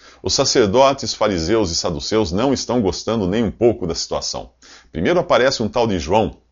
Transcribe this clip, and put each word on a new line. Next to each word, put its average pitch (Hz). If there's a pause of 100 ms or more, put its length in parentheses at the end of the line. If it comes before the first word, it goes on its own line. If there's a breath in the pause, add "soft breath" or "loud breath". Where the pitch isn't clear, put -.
(220 loud breath)
Os -
sacerdotes, 131
fariseus 101
e 82
saduceus 87
não 123
estão 120
gostando 98
nem 110
um 90
pouco 110
da 82
situação. - (380 loud breath)
Primeiro 156
aparece 127
um 104
tal 117
de 95
João, 87 (140)